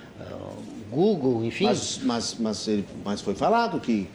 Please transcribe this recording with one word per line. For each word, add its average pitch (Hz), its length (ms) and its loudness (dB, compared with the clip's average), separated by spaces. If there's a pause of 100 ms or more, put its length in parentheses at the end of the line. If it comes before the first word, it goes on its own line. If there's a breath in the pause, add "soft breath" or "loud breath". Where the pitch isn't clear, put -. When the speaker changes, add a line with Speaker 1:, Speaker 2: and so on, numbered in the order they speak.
(200 loud breath)
Speaker 1:
ah, - 340 -10 (380)
Google, 135 520 4
enfim. 117 200 0
Speaker 2:
Mas, - 400 0
mas, 117 360 0
mas, 107 280 0
ele, 104 180 2 (180)
mas 101 160 -2
foi 101 140 -2
falado 185 460 2
que, 107 360 0